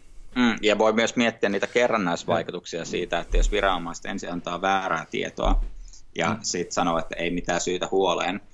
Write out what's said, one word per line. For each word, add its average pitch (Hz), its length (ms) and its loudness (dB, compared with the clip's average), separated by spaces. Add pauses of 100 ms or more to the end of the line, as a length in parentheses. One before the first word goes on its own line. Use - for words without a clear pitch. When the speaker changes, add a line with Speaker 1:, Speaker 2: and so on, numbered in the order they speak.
(360)
Speaker 1:
Mm, 120 260 4
ja 104 160 4
voi 110 160 6
myös 113 220 2
miettiä 117 340 2
niitä 98 180 0
kerrannaisvaikutuksia 87 1160 0
Speaker 2:
Mm. 85 40 -8
Speaker 1:
siitä, 87 340 -2
että - 180 0
jos - 140 4
viranomaiset 92 540 0
ensin 98 260 -6
antaa 87 300 -4
väärää 90 500 0
tietoa 95 500 0 (540)
ja 82 140 0
Speaker 2:
Mm. 85 120 -2
Speaker 1:
sit 87 300 -4
sanoo, 87 280 0
että - 160 -6
ei 85 160 -2
mitään 87 300 -2
syytä 90 300 -2
huoleen. 90 500 0 (120)